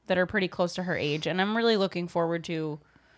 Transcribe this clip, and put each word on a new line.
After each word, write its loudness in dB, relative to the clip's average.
that 2
are 4
pretty 0
close -2
to -4
her -2
age, 0
and 0
I'm 0
really 4
looking 0
forward 0
to -4